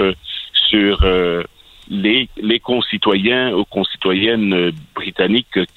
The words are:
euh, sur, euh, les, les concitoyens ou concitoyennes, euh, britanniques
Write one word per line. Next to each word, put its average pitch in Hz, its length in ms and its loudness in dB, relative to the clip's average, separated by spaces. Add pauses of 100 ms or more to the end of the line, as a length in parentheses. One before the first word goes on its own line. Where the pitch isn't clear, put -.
euh, 95 120 2 (560)
sur, 101 360 2
euh, 90 380 2 (460)
les, 110 400 0 (100)
les 110 220 0
concitoyens 117 920 0
ou 98 120 0
concitoyennes, 98 920 0
euh, 87 180 2 (220)
britanniques 98 640 -2 (180)